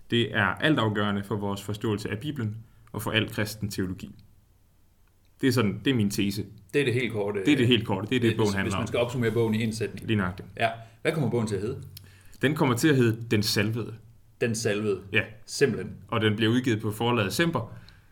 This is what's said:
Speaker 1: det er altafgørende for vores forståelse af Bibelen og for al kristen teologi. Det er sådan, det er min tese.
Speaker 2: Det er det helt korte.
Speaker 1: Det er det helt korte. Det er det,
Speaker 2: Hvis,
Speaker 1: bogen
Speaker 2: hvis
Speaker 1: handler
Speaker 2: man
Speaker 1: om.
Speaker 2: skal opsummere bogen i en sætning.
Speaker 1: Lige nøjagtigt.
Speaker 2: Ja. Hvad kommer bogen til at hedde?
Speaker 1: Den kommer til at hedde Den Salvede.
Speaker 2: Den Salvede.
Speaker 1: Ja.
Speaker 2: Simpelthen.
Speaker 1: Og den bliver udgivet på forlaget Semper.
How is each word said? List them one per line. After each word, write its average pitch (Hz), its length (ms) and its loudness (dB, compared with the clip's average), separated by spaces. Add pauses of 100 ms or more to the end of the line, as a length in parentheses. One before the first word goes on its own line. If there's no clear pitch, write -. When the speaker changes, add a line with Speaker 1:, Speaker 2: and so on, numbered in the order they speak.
(120)
Speaker 1:
det 117 240 0
er 104 100 2
altafgørende 104 760 2
for 110 120 -4
vores 101 260 -4
forståelse 107 480 -4
af 104 100 -4
Bibelen 113 380 -6 (340)
og 104 100 -6
for 95 100 -4
al 107 180 2
kristen - 400 -4
teologi. - 460 -6 (1300)
Det 139 60 2
er 127 40 4
sådan, 113 340 0
det 143 60 4
er 127 40 2
min 107 140 2
tese. 101 360 -2 (280)
Speaker 2:
Det 107 80 4
er - 40 0
det 113 80 0
helt 123 200 -2
korte. 101 320 -2
Speaker 1:
Det 147 80 6
er 139 40 4
det 123 100 4
helt 120 200 4
korte. 101 220 -2
Det 131 60 0
er 127 40 2
det, 117 100 4
Speaker 2:
Hvis, 107 80 0
Speaker 1:
bogen 110 120 4
Speaker 2:
hvis 98 60 -2
Speaker 1:
handler 98 200 0
Speaker 2:
man 92 60 -2
Speaker 1:
om. 107 60 -2
Speaker 2:
skal 120 120 -2
opsummere 120 320 0
bogen 110 240 2
i 110 80 0
en 110 100 -2
sætning. - 340 -6
Speaker 1:
Lige 110 100 2
nøjagtigt. 92 300 -2 (120)
Speaker 2:
Ja. 113 100 2 (320)
Hvad 156 100 0
kommer 151 180 0
bogen 117 180 0
til 104 80 -4
at 92 60 -4
hedde? 107 200 -6 (600)
Speaker 1:
Den 143 140 2
kommer 156 200 4
til 160 120 2
at 151 80 6
hedde 117 360 4
Den 104 120 4
Salvede. 110 500 0 (480)
Speaker 2:
Den 117 140 0
Salvede. 104 460 0 (120)
Speaker 1:
Ja. 107 80 6 (240)
Speaker 2:
Simpelthen. 101 500 0 (120)
Speaker 1:
Og 113 140 0
den 107 140 4
bliver 110 160 4
udgivet 123 300 2
på 107 100 -2
forlaget 113 420 0
Semper. 160 440 0 (340)